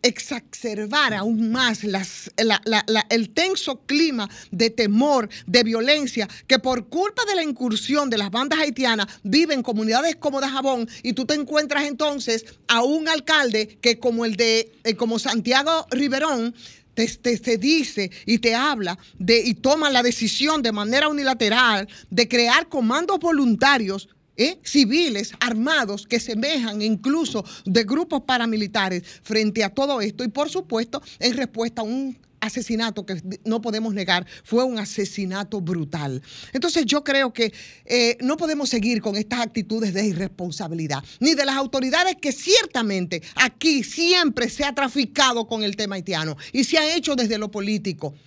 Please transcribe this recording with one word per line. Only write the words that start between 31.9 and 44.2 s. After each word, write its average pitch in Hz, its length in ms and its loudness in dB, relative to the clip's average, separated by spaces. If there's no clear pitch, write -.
asesinato 220 680 -4
que 185 120 -6
no 226 160 -2
podemos 220 360 -4
negar, 185 320 -2
fue 240 200 0
un 254 140 -2
asesinato 202 840 -6
brutal. 151 600 -4
Entonces 302 320 0
yo 285 180 2
creo 269 300 2
que, 220 180 0
eh, 233 360 2
no 277 160 0
podemos 311 320 -2
seguir 226 320 0
con 202 140 -2
estas 214 240 -4
actitudes 220 560 -2
de 196 100 0
irresponsabilidad, 165 1000 -4
ni 302 140 4
de 277 100 0
las 269 120 0
autoridades 277 680 0
que 285 100 -2
ciertamente 226 920 0
aquí 269 480 2
siempre 330 680 2